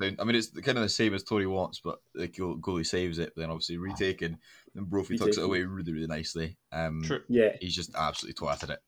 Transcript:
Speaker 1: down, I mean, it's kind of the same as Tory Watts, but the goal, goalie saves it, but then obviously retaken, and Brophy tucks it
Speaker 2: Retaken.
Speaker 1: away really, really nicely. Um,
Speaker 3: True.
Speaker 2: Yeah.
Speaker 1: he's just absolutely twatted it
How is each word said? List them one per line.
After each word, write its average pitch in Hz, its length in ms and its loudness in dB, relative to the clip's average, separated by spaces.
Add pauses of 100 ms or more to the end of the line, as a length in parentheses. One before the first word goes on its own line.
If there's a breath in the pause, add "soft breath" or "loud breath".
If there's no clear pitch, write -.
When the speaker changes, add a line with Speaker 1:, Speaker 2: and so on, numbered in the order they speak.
Speaker 1:
down, 101 180 0
I 101 60 0
mean, 117 120 4
it's 113 120 2
kind 113 300 0
of 113 60 2
the 104 40 2
same 107 240 4
as 95 100 -2
Tory 101 240 2
Watts, 92 380 0
but - 160 -6 (140)
the 87 140 -4
goal, 90 280 -4
goalie 85 300 -2
saves 90 320 0
it, 82 180 -2
but 82 60 -6
then 80 80 -4
obviously 80 260 -4
retaken, 87 640 -2 (360 soft breath)
and 98 140 -6
Brophy 95 300 0
tucks 104 180 4
it 92 40 2
Speaker 2:
Retaken. 80 40 2
Speaker 1:
away 92 200 2
really, 92 280 -4
really 80 140 -2
nicely. 80 500 -4 (160)
Um, 80 300 -2
Speaker 3:
True. 80 260 -2
Speaker 2:
Yeah. 113 320 6
Speaker 1:
he's 90 160 -4
just 87 180 -6
absolutely - 520 -2
twatted 71 240 -4
it - 180 -8